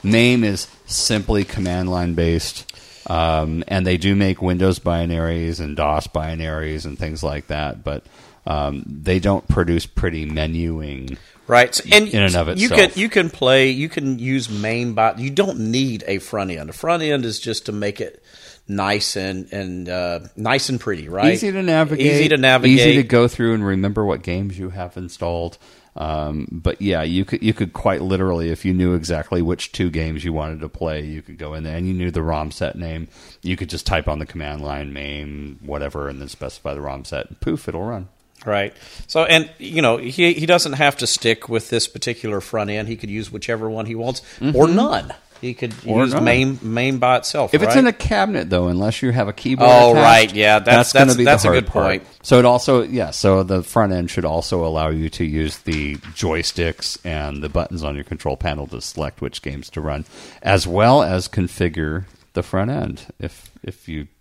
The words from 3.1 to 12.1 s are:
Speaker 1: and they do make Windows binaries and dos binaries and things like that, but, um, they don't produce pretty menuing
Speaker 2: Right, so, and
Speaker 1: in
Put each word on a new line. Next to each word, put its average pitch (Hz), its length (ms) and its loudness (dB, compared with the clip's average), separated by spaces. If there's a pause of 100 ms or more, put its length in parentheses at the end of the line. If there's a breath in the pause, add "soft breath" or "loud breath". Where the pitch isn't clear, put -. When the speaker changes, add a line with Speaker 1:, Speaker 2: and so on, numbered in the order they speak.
Speaker 1:
and 95 200 0
they 90 100 2
do 98 180 2
make 95 280 0
Windows 90 360 2
binaries 85 800 -2
and 76 160 -8
dos 76 320 0
binaries 78 800 -6
and 73 140 -12
things 78 240 -8
like 73 240 -6
that, 73 360 -6
but, 71 220 -8 (400 soft breath)
um, 71 400 -4
they 80 340 -2
don't 98 280 0
produce 85 400 0
pretty 80 400 -4
menuing 78 880 -4 (300 soft breath)
Speaker 2:
Right, 123 280 4
so, - 160 -4
and 214 160 6
Speaker 1:
in 104 160 2